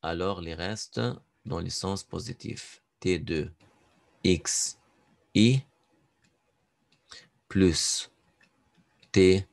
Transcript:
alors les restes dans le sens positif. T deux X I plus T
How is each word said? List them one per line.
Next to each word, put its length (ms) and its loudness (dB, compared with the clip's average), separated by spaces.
alors 400 -4
les 140 -10
restes 480 -8
dans 160 -8
le 80 -8
sens 340 -6
positif. 800 -14
T 200 0
deux 340 -6
X 560 0
I 260 6
plus 640 2
T 400 6